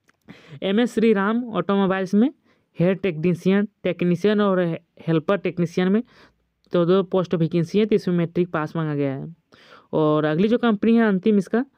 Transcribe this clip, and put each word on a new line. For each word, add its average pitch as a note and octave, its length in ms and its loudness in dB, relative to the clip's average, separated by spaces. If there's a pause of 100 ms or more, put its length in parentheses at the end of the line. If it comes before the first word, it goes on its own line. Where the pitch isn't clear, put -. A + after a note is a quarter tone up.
(640)
एमएस A3 300 0
श्री A3 200 2
राम G#3+ 300 0
ऑटोमोबाइल्स F#3+ 680 -2
में A3 160 4 (500)
हेयर F3+ 140 2
टेक्नीशियन, F3+ 760 0 (160)
टेक्नीशियन F3+ 580 0
और F#3+ 180 2
हे-, E3+ 180 -2 (300)
हेल्पर E3 300 0
टेक्नीशियन F3+ 500 -2
में G#3+ 160 2 (680)
तो F3 140 2
दो F#3 180 2
पोस्ट F#3 320 -2
वैकेंसी E3+ 440 0
है, A3 60 2
तो G#3+ 100 2
इसमें F3+ 200 -2
मैट्रिक F3 340 -2
पास D#3 260 -6
मांगा D#3 200 -4
गया C#3 200 -2
है। D3+ 200 -12 (580)
और D3+ 320 2
अगली D#3 220 0
जो A#3 100 2
कंपनी A3+ 380 2
है A3+ 120 4
अंतिम G3+ 300 2
इसका A3+ 280 -2 (120)